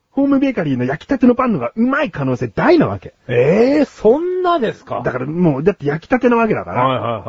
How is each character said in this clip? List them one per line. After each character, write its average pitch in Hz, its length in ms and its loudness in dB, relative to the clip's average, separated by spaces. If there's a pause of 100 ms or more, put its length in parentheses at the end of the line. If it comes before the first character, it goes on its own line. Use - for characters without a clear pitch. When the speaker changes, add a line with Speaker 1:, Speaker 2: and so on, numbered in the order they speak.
(120)
Speaker 1:
ホ 277 140 0
ー - 20 2
ム 277 120 2
ベ 269 100 0
ー 247 40 -4
カ 180 100 -4
リ 143 100 -2
ー 123 40 -2
の 123 80 -2
焼 147 200 -6
き - 40 -16
た 277 80 -2
て 247 100 2
の 240 80 4
パ 262 100 -2
ン 233 80 0
の 151 60 -2
が 117 160 -6
う 226 100 0
ま 277 180 -2
い 208 80 -6
可 139 140 -6
能 127 100 0
性 123 120 -6
大 269 320 2
な 156 80 2
わ 98 120 -6
け。 - 140 -18 (140)
Speaker 2:
え 202 540 2
え、 - 40 2
そ 233 340 2
ん 359 220 -4
な 349 180 0
で 202 140 -4
す - 100 -18
か？ 120 220 -8
Speaker 1:
だ - 60 -2
か 123 80 -4
ら 131 60 -6
も 156 340 2
う、 151 40 -4
だ 190 100 2
っ - 40 -8
て 139 80 -10
焼 143 220 -4
き - 20 -12
た 254 100 2
て 247 100 2
な 240 60 2
わ 233 120 2
け 180 80 0
だ 98 100 -6
か 87 60 -10
ら。 113 120 -2
Speaker 2:
は 131 120 2
い 113 40 -2
は 107 40 -6
い 117 40 -4 (220)